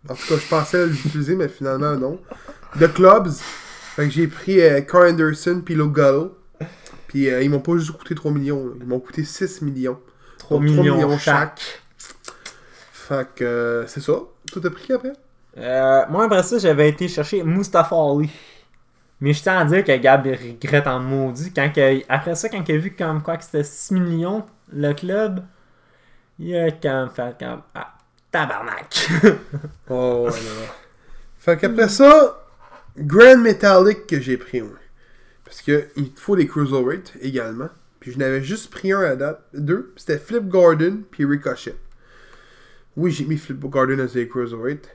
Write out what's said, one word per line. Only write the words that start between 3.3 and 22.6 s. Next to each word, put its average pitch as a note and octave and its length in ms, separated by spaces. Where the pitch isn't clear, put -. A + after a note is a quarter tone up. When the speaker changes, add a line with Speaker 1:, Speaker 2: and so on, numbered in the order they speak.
Speaker 1:
Fait D3 100
que C#3+ 60
j'ai D#3+ 160
pris, F#3 340
euh, D3 220
Carl F3+ 260
Anderson E3+ 560
puis E3+ 100
Luke D3+ 200
Gallo. D3 420
Puis, C3+ 220
euh, B2+ 120
ils C#3+ 80
m'ont C#3+ 100
pas E3+ 160
juste D#3 200
coûté - 180
trois D3+ 160
millions, C#3+ 360
là. A#2+ 140
Ils B2 60
m'ont B2+ 140
coûté D3+ 240
six F#3 380
millions. B2+ 360
Speaker 2:
Trois D3 220
millions D3 160
Speaker 1:
Donc, D3 100
trois C#3 100
millions D3 220
Speaker 2:
chaque. D3 420
Speaker 1:
chaque. - 220
Fait C3+ 420
que, B2 100
euh, A#2+ 420
c'est C#3 140
ça. - 140
Tout F#3 120
a F3 60
pris - 220
après ? B3+ 200
Speaker 2:
Euh, C3 540
moi, F#3+ 140
après G3+ 180
ça, A#3 160
j'avais D3+ 320
été F3 180
chercher F3 340
Mustafa E3+ 540
Ali. D3 340
Mais C#3 120
je D3 100
tiens F#3 180
à E3 40
dire F3 180
que C#3 140
Gab, C3 300
il C3+ 80
regrette B2+ 520
en B2+ 140
maudit. C3+ 540
Quand C#3+ 200
que, C3+ 340
après E3 260
ça, A3 160
quand G3 180